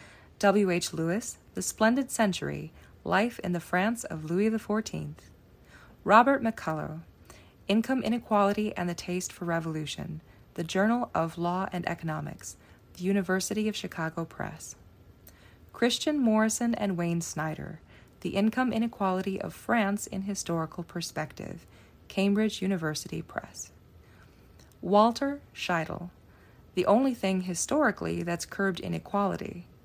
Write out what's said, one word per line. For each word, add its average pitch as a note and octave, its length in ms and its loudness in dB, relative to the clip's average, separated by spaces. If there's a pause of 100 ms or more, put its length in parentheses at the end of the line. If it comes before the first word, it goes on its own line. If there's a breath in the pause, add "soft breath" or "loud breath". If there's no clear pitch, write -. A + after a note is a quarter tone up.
(380 loud breath)
W G3+ 320 6
H F3 240 -2
Lewis, E3 460 -2 (160)
The F#3 80 -4
Splendid B3 480 2
Century, D#3 600 -2 (320 loud breath)
Life G#3 360 2
in F3 140 -2
the E3+ 60 0
France G3+ 440 0
of D#3 260 -8
Louis F#3+ 180 4
the A3 120 2
fourteenth, D#3+ 720 -4 (720 loud breath)
Robert A#3+ 400 8
McCullough, D#3 560 -4 (680 loud breath)
Income A3+ 360 2
Inequality G#3+ 760 2
and F3+ 100 -2
the F3 60 -2
Taste F3+ 400 -4
for - 120 -10
Revolution, D#3+ 760 -4 (320 soft breath)
The E3+ 100 -6
Journal A3 520 2
of E3 240 0
Law F3+ 340 0
and F3 160 -4
Economics, D#3 680 -6 (360 loud breath)
the F3+ 100 -10
University G3 640 0
of G#3+ 80 -2
Chicago D#3+ 480 -6
Press, - 520 -10 (1000 loud breath)
Christian C#4+ 460 0
Morrison A3 560 2
and G3+ 200 -2
Wayne E3+ 260 0
Snyder, D#3 580 -6 (420 loud breath)
The - 140 -4
Income A3 380 2
Inequality G3 680 0
of E3+ 140 -8
France G#3 520 0
in G3 180 -6
Historical E3+ 600 -4
Perspective, - 840 -8 (440 loud breath)
Cambridge G3+ 520 2
University E3 600 -2
Press, - 500 -10 (1120 loud breath)
Walter A#3 600 4 (140)
Scheidel, E3+ 540 -4 (640 soft breath)
The F3+ 100 2
Only B3+ 300 6
Thing F#3+ 260 0
Historically F3+ 800 0
That's E3+ 240 -4
Curbed G2 340 -2
Inequality, F#2+ 880 -4 (200)